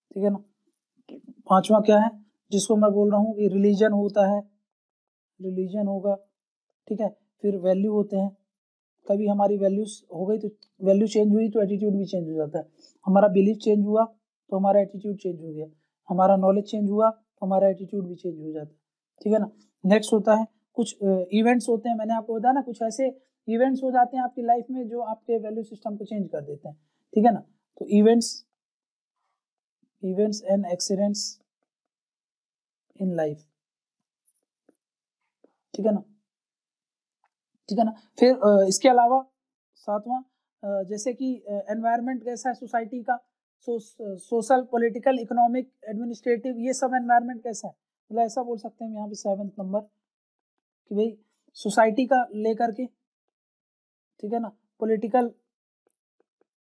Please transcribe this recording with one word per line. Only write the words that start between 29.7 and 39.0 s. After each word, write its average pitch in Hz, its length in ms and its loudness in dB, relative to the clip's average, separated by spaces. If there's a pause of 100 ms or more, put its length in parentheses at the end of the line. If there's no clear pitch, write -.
events 208 360 -2 (140)
and 196 140 2
accidents 202 560 -2 (1800)
in 190 140 -2
life, 156 260 -4 (2250)
ठीक 202 120 -4
है 220 60 4
ना, 202 100 -2 (1700)
ठीक 202 100 -2
है 226 60 2
ना। 220 80 -2 (260)
फिर, 254 180 6
अ, 202 320 6
इसके 196 200 2
अलावा 247 420 4 (440)